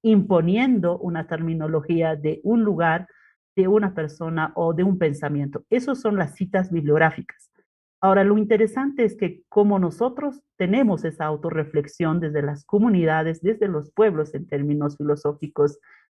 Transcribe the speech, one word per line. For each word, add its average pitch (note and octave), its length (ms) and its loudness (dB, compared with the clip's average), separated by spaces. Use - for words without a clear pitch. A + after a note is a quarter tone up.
imponiendo F#3+ 960 2
una E3 280 -6
terminología D#3+ 920 -2
de D3+ 260 -4
un A3+ 220 2
lugar, E3+ 420 0
de F#3 140 2
una G3+ 260 2
persona D#3+ 600 -4
o E3 180 0
de D#3+ 100 0
un F#3+ 140 2
pensamiento. C#3+ 720 -4
Esas B3+ 320 -2
son G#3 160 0
las E3 200 -4
citas F#3 360 -2
bibliográficas. D#3 800 0
Ahora, F#3+ 240 4
lo G#3 140 4
interesante A3+ 640 0
es G#3+ 100 0
que - 360 -6
como G3+ 280 2
nosotros B3+ 600 -4
tenemos G3 480 0
esa D#3+ 220 -6
autorreflexión D#3 920 -4
desde D3+ 220 -4
las C#3+ 240 -6
comunidades, E3 800 2
desde G#3 260 0
los D3+ 240 -6
pueblos D#3+ 420 0
en D3 120 -10
términos D3 500 -4
filosóficos, D3 840 -2